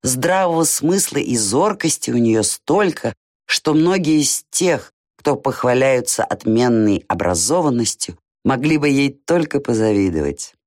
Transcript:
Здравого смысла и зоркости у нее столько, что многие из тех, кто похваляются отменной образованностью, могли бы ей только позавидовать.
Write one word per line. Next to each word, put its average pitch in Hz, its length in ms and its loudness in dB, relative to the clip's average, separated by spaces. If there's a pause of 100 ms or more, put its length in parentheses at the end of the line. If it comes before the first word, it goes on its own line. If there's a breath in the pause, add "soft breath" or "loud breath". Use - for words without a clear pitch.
Здравого 165 600 0
смысла 175 540 -2
и - 180 -2
зоркости 151 720 -2
у 120 60 -2
нее 113 260 2
столько, 156 720 -2 (320)
что - 280 -2
многие 160 460 2
из - 300 -4
тех, 165 420 -2 (240)
кто 143 200 -2
похваляются 127 880 0
отменной 113 840 0
образованностью, 113 1080 -2 (280)
могли 139 340 2
бы 147 100 2
ей 139 220 2
только 151 500 -2
позавидовать. 98 920 0 (120)